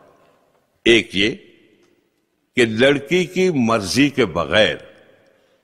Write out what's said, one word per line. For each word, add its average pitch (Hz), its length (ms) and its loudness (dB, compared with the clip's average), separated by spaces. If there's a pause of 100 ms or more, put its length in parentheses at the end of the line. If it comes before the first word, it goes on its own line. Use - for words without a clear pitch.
(880)
एक 113 280 2
ये 101 160 -2 (1300)
कि 123 100 4
लड़की 139 600 0
की 185 240 -2
मर्जी 113 600 0
के 127 140 0
बगैर 82 840 -2 (580)